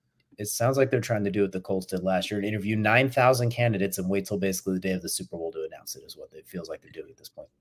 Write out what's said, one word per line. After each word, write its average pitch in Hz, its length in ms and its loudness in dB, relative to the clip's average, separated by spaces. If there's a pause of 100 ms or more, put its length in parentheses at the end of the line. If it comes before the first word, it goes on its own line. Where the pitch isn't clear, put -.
(380)
It 101 100 -6
sounds 131 280 0
like 135 140 4
they're 123 100 4
trying 107 240 0
to 101 60 0
do 101 120 2
what 95 100 2
the 95 80 -4
Colts 92 260 -4
did 92 160 -4
last 92 280 0
year 104 80 -2
and 101 80 -2
interview 107 300 -2
nine 117 340 4
thousand 123 400 4
candidates 104 480 2
and 92 100 -2
wait 98 180 0
till 101 120 -2
basically 95 360 0
the 92 60 -2
day 95 120 0
of 90 100 -2
the 85 60 -8
Super - 280 -6
Bowl 82 160 -6
to 80 120 -6
announce - 320 -14
it 69 80 -20
is - 120 -18
what 71 160 -16
it 78 140 -20
feels 82 220 -10
like 76 140 -10
they're 78 80 -20
doing 78 200 -14
at - 60 -20
this - 120 -20
point. - 200 -18 (120)